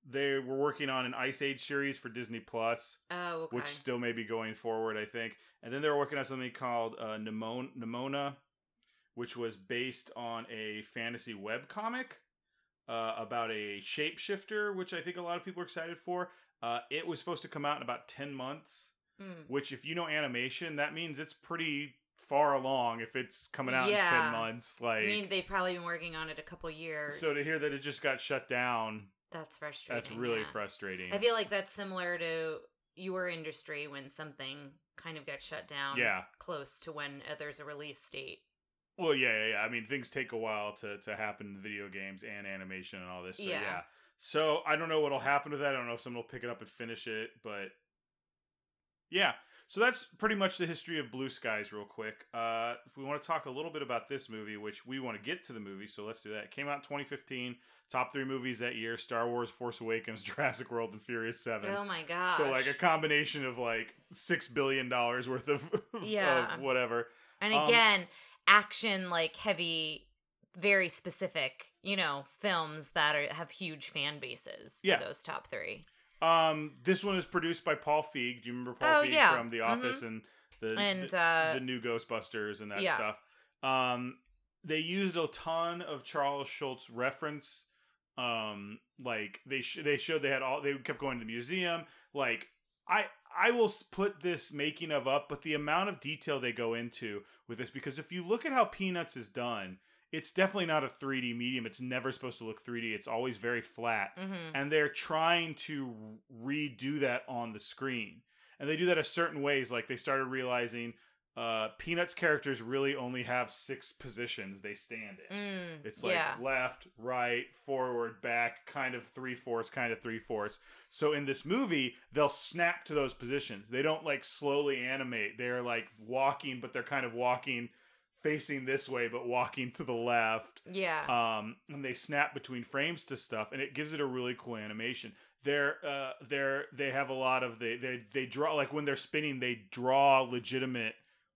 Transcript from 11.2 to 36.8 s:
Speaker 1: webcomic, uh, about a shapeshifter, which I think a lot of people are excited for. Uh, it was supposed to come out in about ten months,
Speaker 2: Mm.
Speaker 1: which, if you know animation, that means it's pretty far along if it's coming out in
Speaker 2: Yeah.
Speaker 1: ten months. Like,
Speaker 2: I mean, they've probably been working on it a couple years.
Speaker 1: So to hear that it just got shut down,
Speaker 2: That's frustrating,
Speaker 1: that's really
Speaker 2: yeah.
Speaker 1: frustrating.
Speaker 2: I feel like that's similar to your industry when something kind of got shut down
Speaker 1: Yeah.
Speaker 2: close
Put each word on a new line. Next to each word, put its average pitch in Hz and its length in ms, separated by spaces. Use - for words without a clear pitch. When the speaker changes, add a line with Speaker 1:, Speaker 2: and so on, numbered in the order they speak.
Speaker 1:
webcomic, 214 760
uh, 113 300
about 113 340
a 104 280
shapeshifter, 196 920
which 185 180
I 170 80
think 175 160
a 180 60
lot 170 140
of 175 80
people 185 180
are - 20
excited 170 320
for. 180 340
Uh, 117 200
it 160 160
was 160 140
supposed 170 220
to 151 60
come 147 160
out 147 120
in 143 60
about 123 260
ten 143 260
months, 135 540
Speaker 2:
Mm. 175 240
Speaker 1:
which, 139 240
if 131 140
you 156 100
know 170 140
animation, 147 680
that 147 160
means 156 280
it's 151 140
pretty 147 600
far 143 380
along 127 460
if 110 140
it's - 340
coming 127 280
out 127 120
in 208 60
Speaker 2:
Yeah. 190 160
Speaker 1:
ten 160 220
months. 113 480
Like, 110 240
Speaker 2:
I - 20
mean, 185 220
they've 185 180
probably 185 280
been 175 100
working 170 320
on 160 140
it 156 100
a - 20
couple 170 280
years. 151 500
Speaker 1:
So 156 120
to 143 120
hear 156 160
that 147 120
it 139 60
just 139 240
got 135 180
shut 135 280
down, 113 640
Speaker 2:
That's 160 280
frustrating, 135 440
Speaker 1:
that's 117 140
really 117 240
Speaker 2:
yeah. 104 100
Speaker 1:
frustrating. 98 640
Speaker 2:
I 202 60
feel 233 160
like 214 160
that's 196 200
similar 185 480
to 160 400
your 185 320
industry 156 580
when 139 240
something 143 600
kind 160 200
of 143 100
got 139 160
shut - 260
down 139 280
Speaker 1:
Yeah. 104 280
Speaker 2:
close 147 400